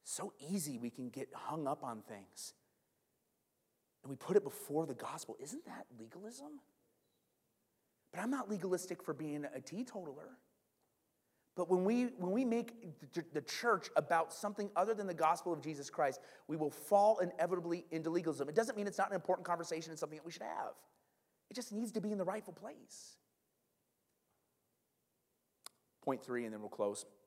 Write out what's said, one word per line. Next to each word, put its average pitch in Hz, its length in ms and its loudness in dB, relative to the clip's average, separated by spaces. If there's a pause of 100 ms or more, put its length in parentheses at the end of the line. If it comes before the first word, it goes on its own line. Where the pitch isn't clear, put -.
So - 340 -6
easy 151 400 -2
we 120 100 -2
can 123 220 -6
get 131 240 -6
hung 156 320 -2
up 143 180 0
on 113 180 -4
things. - 520 -12 (1500)
And 135 80 -10
we 135 60 -6
put - 200 2
it 196 80 8
before 143 420 -2
the 139 80 -4
gospel. - 440 -8
Isn't 269 280 -8
that - 200 -12 (120)
legalism? 240 640 -12 (1600)
I'm 220 100 0
not 254 180 -2
legalistic 180 540 0
for 156 120 -2
being 147 400 -4
a 135 60 -4
teetotaler. 165 720 -8 (1300)
But 175 140 2
when 185 140 6
we, 240 200 6 (140)
when 185 140 0
we 247 120 4
make 233 300 2 (400)
the, 170 180 -2
the 151 80 0
church - 560 2
about 165 360 4
something 208 440 -2
other 196 160 6
than 208 140 0
the 180 80 -2
gospel 165 400 4
of 147 80 -6
Jesus 143 260 -6
Christ, 139 320 2 (280)
we 156 80 -2
will 151 140 2
fall 208 480 6
inevitably 175 720 0
into 160 200 0
legalism. 156 380 0
It 151 60 -6
doesn't 226 220 4
mean 208 100 0
it's 196 120 -4
not 190 100 4
an 202 60 -4
important 180 320 0
conversation 165 440 -2
and 160 80 -10
something 156 200 -4
that 151 80 -12
we 175 60 -10
should - 100 -10
have. - 320 -4 (760)
It 214 40 -14
just 240 180 -8
needs 214 200 -4
to 226 80 0
be 208 120 -2
in 208 60 -2
the 185 60 0
rightful 185 280 -4
place. - 640 -16 (2750)
Point 135 200 0
three, 123 220 0
and 110 80 -4
then 107 80 -6
we'll 104 80 -8
close. 104 380 0 (200)